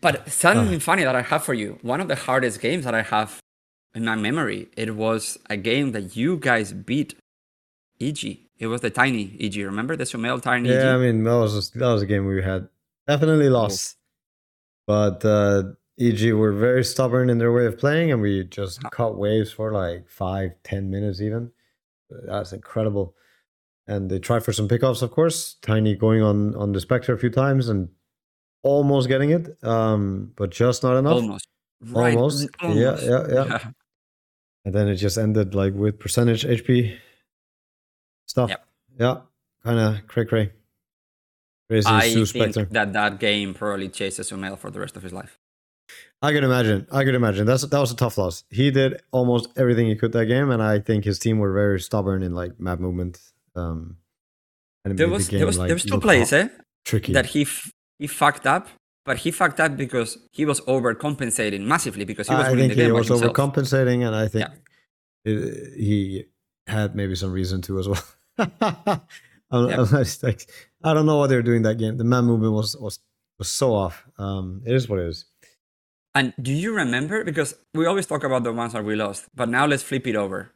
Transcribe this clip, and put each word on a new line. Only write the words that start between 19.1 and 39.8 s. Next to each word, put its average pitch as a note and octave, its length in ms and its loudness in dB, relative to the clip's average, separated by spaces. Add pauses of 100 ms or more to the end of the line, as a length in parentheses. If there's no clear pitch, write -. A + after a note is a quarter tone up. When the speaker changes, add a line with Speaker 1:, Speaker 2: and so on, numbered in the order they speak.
Speaker 2:
waves G#2 340 0
for, A2 200 -6
like, F2+ 380 -4
five, F#2+ 420 -4 (120)
ten G2 260 -6
minutes G2 320 -4
even. A2+ 300 -6 (580)
That's G2+ 420 -10
incredible. G2+ 640 -4 (720)
And G2 220 -6
they F#2+ 100 -4
tried A2+ 240 0
for A2+ 100 -2
some G#2 140 -2
pickoffs, A#2+ 340 0
of A#2+ 100 -4
course. - 500 -2
Tiny G#2+ 340 2
going A2 260 4
on, G#2 340 2
on G2+ 160 -2
the F#2+ 100 0
Spectre B2+ 320 -2
a G#2+ 60 -2
few B2 100 0
times C3+ 400 2
and F#2+ 200 -2 (760)
almost C#3 460 4
getting C3+ 220 2
it, E3 320 -2
um, G#2 720 0
but G2 160 -4
just A#2+ 320 0
not B2+ 140 4
enough. C#3+ 240 2
Speaker 1:
Almost. G2+ 260 -6 (340)
Right. A#2 340 2
Speaker 2:
Almost. C#3+ 340 0 (120)
Speaker 1:
Almost. - 180 0
Speaker 2:
Yeah, B2+ 220 2
yeah, B2 280 0
yeah. C3 160 2
Speaker 1:
<laughs> A2+ 180 -4
Yeah. A#2 80 -14 (960)
Speaker 2:
And G2 80 -4
then G2+ 140 4
it G2+ 80 2
just G2 220 -2
ended, G#2+ 360 2
like, G2 200 2
with G#2 260 0
percentage A#2 460 2
H A#2+ 180 0
P. A#2+ 340 2 (1300)
stuff. B2 220 0
Speaker 1:
Yep. - 160 -8 (340)
Speaker 2:
Yeah, B2 180 2 (460)
kinda A2 440 2